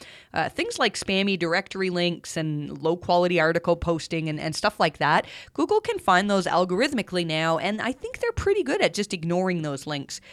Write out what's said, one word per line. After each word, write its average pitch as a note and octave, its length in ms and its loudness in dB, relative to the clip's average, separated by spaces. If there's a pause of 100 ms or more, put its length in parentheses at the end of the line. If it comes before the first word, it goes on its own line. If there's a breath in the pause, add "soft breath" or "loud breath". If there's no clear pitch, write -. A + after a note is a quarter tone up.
(320 loud breath)
Uh, - 160 0
things A#4 300 -6
like A#3+ 160 2
spammy G3 440 0
directory F#3 520 -2
links F3 440 -2
and D3 480 -4
low E3 140 2
quality F3 420 2
article E3+ 380 2
posting E3 540 -2
and, D3+ 100 -6
and D#3 160 -4
stuff - 240 0
like E3 160 2
that, D3+ 300 2 (260 loud breath)
Google G#4 300 2
can A4+ 160 -2
find G3 320 4
those G3 160 2
algorithmically F#3 800 0
now, D#3+ 320 2
and G#3 240 -4
I B3 100 -2
think A#4 280 -12
they're A#4 120 -2
pretty G4+ 300 0
good D4 180 0
at F3 140 2
just G3+ 180 -4
ignoring F3 480 -2
those C#3+ 260 -6
links. C#3+ 360 -8 (100)